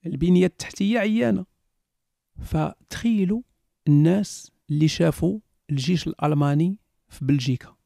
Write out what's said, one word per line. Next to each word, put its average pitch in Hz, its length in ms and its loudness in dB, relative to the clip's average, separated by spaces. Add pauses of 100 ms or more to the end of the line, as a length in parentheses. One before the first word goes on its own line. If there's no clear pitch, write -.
البنية 180 400 2
التحتية 202 540 -2
عيانة. 214 460 0 (960)
فتخيلوا 202 1000 -2 (460)
الناس 160 640 2 (180)
اللي 151 180 2
شافوا 165 520 0 (300)
الجيش 147 380 -2
الألماني 147 720 0 (320)
في - 160 -12
بلجيكا 135 500 -2 (100)